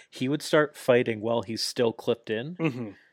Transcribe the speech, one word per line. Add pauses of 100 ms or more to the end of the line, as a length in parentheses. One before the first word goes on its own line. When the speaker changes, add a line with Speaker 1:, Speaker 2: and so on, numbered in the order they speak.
(100)
Speaker 1:
he
would
start
fighting
while
he's
still
clipped
in,
Speaker 2:
Mm-hmm. (220)